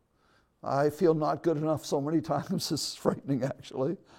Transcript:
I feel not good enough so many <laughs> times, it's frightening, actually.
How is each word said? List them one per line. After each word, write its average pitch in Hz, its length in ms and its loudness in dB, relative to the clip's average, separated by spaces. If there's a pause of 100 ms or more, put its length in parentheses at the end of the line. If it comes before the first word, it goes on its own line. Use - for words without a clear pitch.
(640)
I 139 280 2
feel 160 240 4
not 151 300 0
good 165 120 4
enough 156 280 0
so 151 160 0
many 151 200 0
<laughs> - 0 -
times, 156 520 -2
it's - 240 -4
frightening, 135 480 -2
actually. - 520 -4 (220)